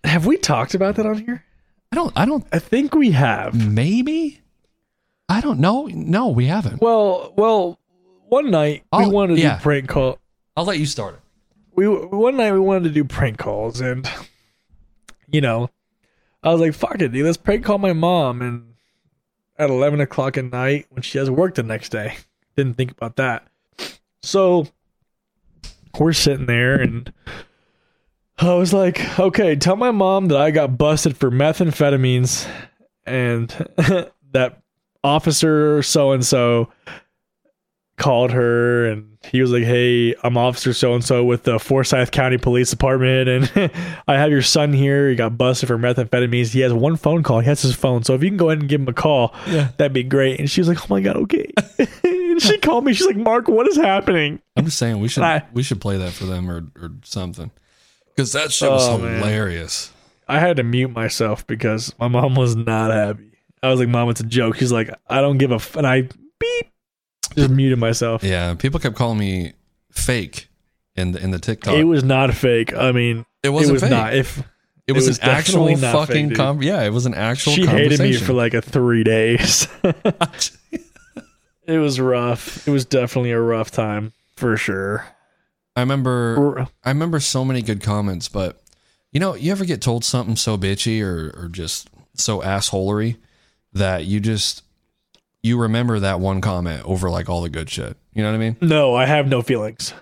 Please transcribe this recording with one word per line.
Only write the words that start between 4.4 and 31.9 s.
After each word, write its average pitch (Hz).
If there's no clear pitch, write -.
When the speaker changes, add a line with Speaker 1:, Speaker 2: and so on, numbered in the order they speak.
Speaker 2:
I 202
don't 233
know. 233
No, 185
we 123
haven't. 180
Speaker 1:
Well, 220
well, 202
one 254
night 151
we 196
Speaker 2:
I'll, 202
Speaker 1:
wanted 196
to 165
Speaker 2:
yeah. 135
Speaker 1:
do -
prank 143
call. 131
Speaker 2:
I'll 165
let 190
you 151
start 104
it. -
Speaker 1:
We, 196
one 208
night 220
we 190
wanted 190
to 160
do 147
prank 123
calls, 110
and, 127
you 156
know, 120
I 160
was 170
like, 165
"Fuck -
it, 123
dude, 135
let's 165
prank 214
call 208
my 196
mom." 160
And 120
at 147
eleven 143
o'clock 135
at 127
night 131
when 123
she -
has 135
work 175
the 131
next 110
day, 110
didn't 131
think 127
about 117
that. 131
So 180
we're 160
sitting 139
there, 120
and 120
I 175
was 180
like, 185
"Okay, 180
tell 170
my 240
mom 190
that 139
I 151
got 139
busted 151
for 131
methamphetamines, 135